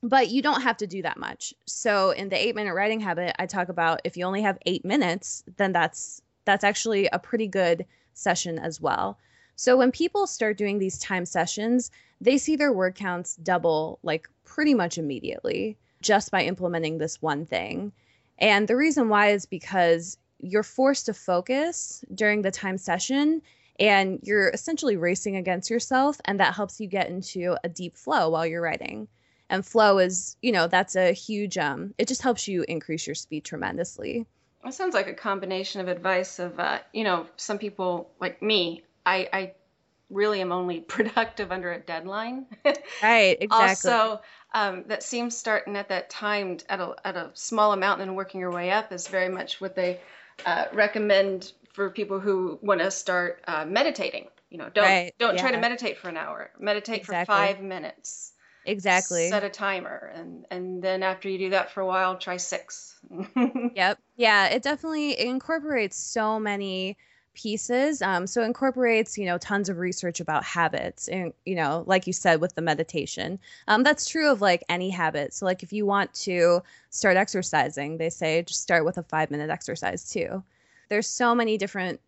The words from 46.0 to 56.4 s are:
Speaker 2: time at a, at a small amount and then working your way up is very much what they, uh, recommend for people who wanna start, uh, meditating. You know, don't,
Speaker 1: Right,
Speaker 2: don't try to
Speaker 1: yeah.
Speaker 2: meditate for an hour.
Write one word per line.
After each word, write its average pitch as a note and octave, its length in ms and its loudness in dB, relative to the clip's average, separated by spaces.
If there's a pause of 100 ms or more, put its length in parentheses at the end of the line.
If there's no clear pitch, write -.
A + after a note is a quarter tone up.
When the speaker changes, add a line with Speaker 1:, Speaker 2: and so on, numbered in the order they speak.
Speaker 2:
time G3+ 480 -4 (100)
at F#3+ 140 -4
a, F3 140 -6 (100)
at F#3+ 100 -4
a E3 180 -8
small G#3+ 380 2
amount F#3+ 300 2
and F#3+ 80 -6
then F#3+ 60 -6
working F#3+ 260 -6
your F3+ 100 -4
way F3 200 -2
up G#3+ 200 0
is F3+ 160 -10
very F#3 220 0
much F#3 320 -8
what F#3 140 -8
they, F3+ 260 -2 (440)
uh, E3+ 280 0
recommend G3+ 800 2 (180)
for G3 180 -4
people G3 300 -4
who F#3 420 0
wanna G3+ 300 2
start, F3 560 -2
uh, D#3 180 -4
meditating. A3 640 -2 (220)
You F3 80 -18
know, D#3 120 -12
don't, G#3 160 4
Speaker 1:
Right, F3+ 340 4
Speaker 2:
don't A3 180 2
try F#3 140 0
to - 60 0
Speaker 1:
yeah. - 40 0
Speaker 2:
meditate A#3+ 360 -2
for F3+ 120 -10
an E3 80 -8
hour. D3+ 420 -10